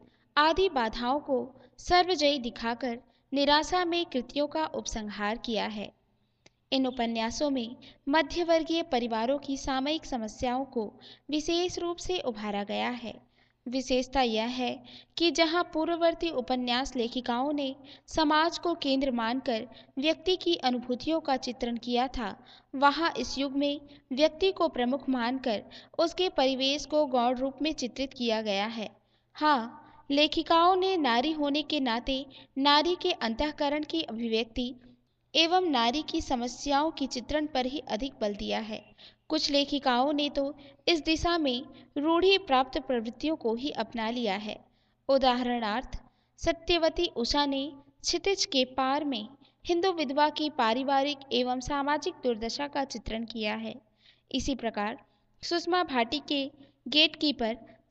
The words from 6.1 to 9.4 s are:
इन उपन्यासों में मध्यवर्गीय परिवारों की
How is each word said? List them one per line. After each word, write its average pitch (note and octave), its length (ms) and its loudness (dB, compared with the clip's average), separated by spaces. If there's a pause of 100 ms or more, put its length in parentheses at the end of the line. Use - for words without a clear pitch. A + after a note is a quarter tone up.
इन C4 140 2
उपन्यासों A#3 640 -2
में B3 260 -4 (320)
मध्यवर्गीय E4 760 2
परिवारों A#3+ 560 0
की C4+ 180 -6